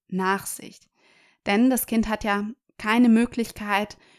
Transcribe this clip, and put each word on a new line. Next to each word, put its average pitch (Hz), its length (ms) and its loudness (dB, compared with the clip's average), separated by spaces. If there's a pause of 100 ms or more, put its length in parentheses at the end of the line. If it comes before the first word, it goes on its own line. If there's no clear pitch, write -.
nach 190 380 -2
sich. - 340 -14 (640)
Denn 226 240 2
das 247 180 0
Kind 220 220 -2
hat 220 160 -6
ja 208 220 -2 (320)
keine 233 320 4
Möglichkeit, 220 880 0 (200)